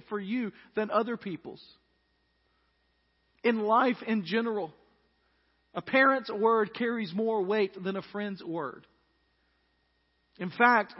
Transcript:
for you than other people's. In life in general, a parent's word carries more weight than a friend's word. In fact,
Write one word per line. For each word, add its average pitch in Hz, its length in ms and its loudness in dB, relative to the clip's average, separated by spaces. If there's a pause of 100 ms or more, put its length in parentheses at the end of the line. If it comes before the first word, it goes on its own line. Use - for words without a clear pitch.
(100)
for 208 100 -4
you 214 320 -4 (240)
than 214 140 -2
other 226 260 2
people's. - 480 -10 (1800)
In 226 180 2
life 233 460 2
in 220 180 -2
general, 208 480 -4 (1000)
a 175 80 -4
parent's 269 480 2
word 220 420 2
carries 233 420 -4
more 220 280 0
weight 196 400 -2
than 196 120 -4
a 190 160 -6
friend's 202 320 -8
word. 160 440 -8 (1500)
In 180 120 -6
fact, 240 500 6